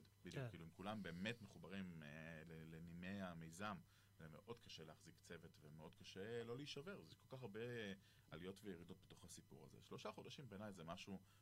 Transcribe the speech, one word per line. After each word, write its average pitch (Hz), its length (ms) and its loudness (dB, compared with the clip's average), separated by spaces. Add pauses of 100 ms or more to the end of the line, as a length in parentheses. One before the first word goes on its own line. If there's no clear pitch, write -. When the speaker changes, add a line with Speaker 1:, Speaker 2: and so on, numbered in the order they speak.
(240)
Speaker 1:
בדיוק, 92 200 4
Speaker 2:
כן. 120 60 4
Speaker 1:
כאילו, 82 160 -2
אם 82 40 -4
כולם 101 340 4
באמת 92 380 4
מחוברים, 87 600 0
אה, 73 40 -2 (380)
ל-, 80 300 -2
לנימי 87 460 2
המיזם, 87 560 2 (400)
זה 80 100 -6
מאוד 117 340 -4
קשה 85 220 -4
להחזיק 78 360 -8
צוות 82 420 -6
ומאוד 78 340 -6
קשה 110 480 2
לא 117 140 2
להישבר, 147 480 0
זה 78 100 -8
כל - 220 -6
כך 131 60 -4
הרבה 107 160 2 (720)
עליות 90 320 0
וירידות 87 380 0
בתוך - 220 -8
הסיפור - 420 -6
הזה. - 180 -8
שלושה - 280 0
חודשים 131 380 -2
בעיניי 101 240 2
זה 90 100 -2
משהו 90 360 2 (220)